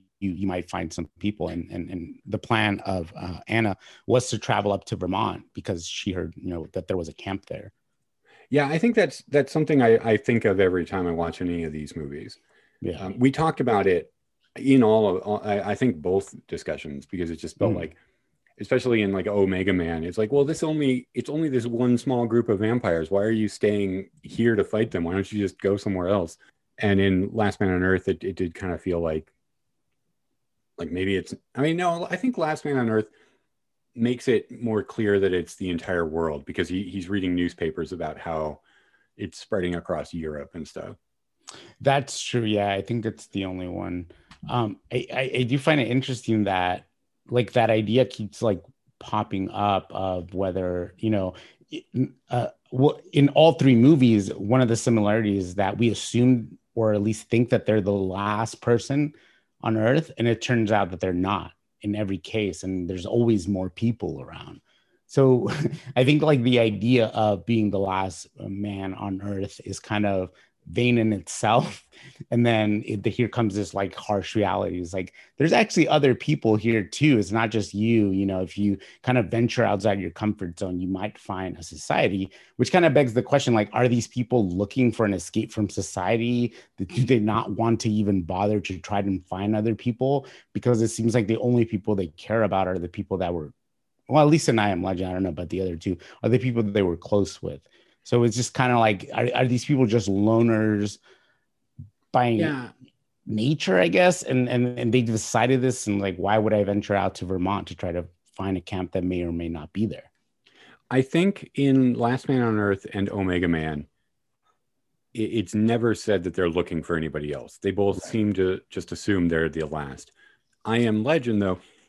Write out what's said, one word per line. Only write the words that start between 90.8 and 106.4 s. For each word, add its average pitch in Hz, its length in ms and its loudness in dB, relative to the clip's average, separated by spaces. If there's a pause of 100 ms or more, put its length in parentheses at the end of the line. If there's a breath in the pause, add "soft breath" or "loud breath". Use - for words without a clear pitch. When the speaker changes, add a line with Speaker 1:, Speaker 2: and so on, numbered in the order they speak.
Speaker 1:
it 113 60 2
seems 113 260 -2
like 113 120 2
the 110 120 0
only 123 260 2
people 107 300 -2
they 95 140 -2
care 110 360 -2
about 95 240 0
are 92 100 -4
the 87 100 -6
people 95 300 -6
that 90 140 -2
were, 78 200 -8 (560)
well, 147 160 6
at 147 60 6
least 160 180 4
in 120 100 4
I 104 120 4
Am 90 120 -2
Legend, 92 260 -2
I 92 40 -4
don't 92 100 -2
know 95 80 0
about 87 200 -8
the 92 120 -2
other 90 140 -4
two, 90 200 -4 (260 loud breath)
are 113 60 0
the 120 100 4
people 120 240 0
they 101 200 2
were 87 140 2
close - 460 -2
with. 69 180 -10 (440 soft breath)
So 120 180 2
it's 113 140 2
just 123 180 -4
kinda 123 240 2
like, 110 340 2
are, 120 220 0
are 127 120 2
these 120 180 0
people 131 220 2
just 104 220 2
loners 107 920 2 (1120 soft breath)
by 123 160 2
Speaker 2:
Yeah. 120 400 -2 (580)
Speaker 1:
nature, 143 520 0
I 175 100 4
guess? 180 340 4
And, 127 260 0
and, 123 300 0
and 120 160 0
they 127 80 4
decided 120 580 0
this, 123 260 -2
and, 101 140 0
like, 95 160 -2
why 98 220 2
would 107 160 2